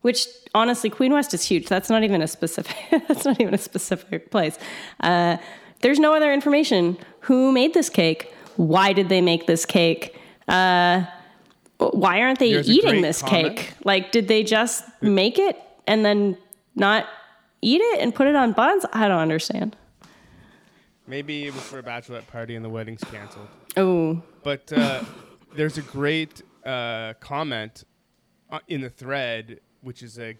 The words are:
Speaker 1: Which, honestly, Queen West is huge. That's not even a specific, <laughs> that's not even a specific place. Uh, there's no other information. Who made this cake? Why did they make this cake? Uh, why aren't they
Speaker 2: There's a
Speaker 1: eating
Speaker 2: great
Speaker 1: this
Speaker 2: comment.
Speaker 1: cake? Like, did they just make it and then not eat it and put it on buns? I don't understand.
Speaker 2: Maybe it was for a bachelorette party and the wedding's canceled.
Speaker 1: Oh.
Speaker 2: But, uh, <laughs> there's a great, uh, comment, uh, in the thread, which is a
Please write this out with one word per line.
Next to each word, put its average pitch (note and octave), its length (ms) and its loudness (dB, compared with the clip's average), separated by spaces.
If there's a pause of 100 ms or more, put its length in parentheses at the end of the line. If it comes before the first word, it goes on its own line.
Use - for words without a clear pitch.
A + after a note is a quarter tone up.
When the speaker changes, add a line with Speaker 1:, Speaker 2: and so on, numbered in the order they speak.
Speaker 1:
Which, A#3+ 260 0 (260)
honestly, A3+ 360 0
Queen C4 240 0
West D4 200 0
is F3 120 -6
huge. E3 220 -2
That's F#3+ 220 -2
not A3 140 2
even G3 180 2
a D#3 60 -2
specific, - 480 -8 (160)
<laughs> - 160 2
that's - 180 -2
not C#4 160 0
even G#3 120 0
a G3+ 40 0
specific - 760 -8
place. D#3+ 260 -2 (420)
Uh, F3 380 2 (420)
there's C#4 200 2
no D4+ 140 6
other D4+ 200 2
information. C#4 640 2 (240)
Who C4 320 4
made C4+ 200 2
this E4 160 2
cake? D#3+ 440 0 (240)
Why F3+ 360 4
did F#3+ 160 2
they F#3 120 4
make E3+ 260 2
this E3 180 0
cake? - 520 0 (320)
Uh, F3+ 540 4 (720)
why F#3+ 440 2
aren't C4 180 0
they A#3+ 140 4
Speaker 2:
There's D3 160 0
a - 20 6
Speaker 1:
eating F4+ 200 6
Speaker 2:
great G3+ 100 2
Speaker 1:
this E3 200 -2
Speaker 2:
comment. D#3+ 360 0
Speaker 1:
cake? - 160 -10 (120)
Like, F#3+ 260 0
did A3+ 180 2
they A3 140 4
just A3 400 0 (180)
make G3+ 380 2
it G4 180 0 (300)
and G#3+ 180 2
then G3+ 320 2 (380)
not G3+ 300 2 (560)
eat C4+ 200 2
it A4+ 200 2
and A#3+ 140 -2
put C#4 120 2
it D4 80 2
on B3 180 2
buns? E4+ 400 2
I A3 160 2
don't F3+ 100 2
understand. D#3+ 560 -2 (1300)
Speaker 2:
Maybe C#3+ 420 -8
it C#3 60 -10
was C3 100 -12
for C#3 160 -16
a B2 40 -18
bachelorette A#2+ 440 -12
party A#2 280 -10
and A2+ 80 -10
the A2+ 60 -10
wedding's A2+ 340 -10
canceled. G#2 460 -18 (260)
Speaker 1:
Oh. E3+ 460 0 (200)
Speaker 2:
But, C#3+ 300 -8
uh, C#3 320 0 (240)
<laughs> - 260 -20
there's D3+ 240 -4
a D#3 40 -10
great, D3 600 -6 (240)
uh, A#2 540 -8
comment, C3 640 -10 (640)
uh, D#3 100 -12 (100)
in D#3 100 -6
the B2+ 100 -10
thread, A#2+ 680 -8 (220)
which B2+ 200 -18
is A#2 160 -20
a A2+ 220 -14